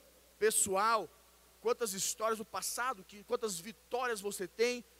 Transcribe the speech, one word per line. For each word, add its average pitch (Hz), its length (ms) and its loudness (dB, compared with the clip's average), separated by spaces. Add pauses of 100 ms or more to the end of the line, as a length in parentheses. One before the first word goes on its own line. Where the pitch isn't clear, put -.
(380)
pessoal, 208 720 4 (500)
quantas 226 320 0
histórias 214 460 -2
do 220 60 -6
passado, 202 600 -6
que, 202 200 -18
quantas 220 340 -2
vitórias 226 600 -4
você 196 280 -6
tem 240 360 0 (160)